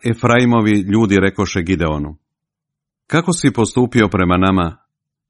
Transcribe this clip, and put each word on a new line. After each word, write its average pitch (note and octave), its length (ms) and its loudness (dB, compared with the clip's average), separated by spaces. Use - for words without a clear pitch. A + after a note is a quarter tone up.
Efraimovi A#2 680 2
ljudi G2+ 480 2
rekoše F#2+ 420 -2
Gideonu: D#2 540 -4
„Kako E3 260 -2
si D3 200 0
postupio A#2 540 0
prema F2+ 300 0
nama? F#2 400 0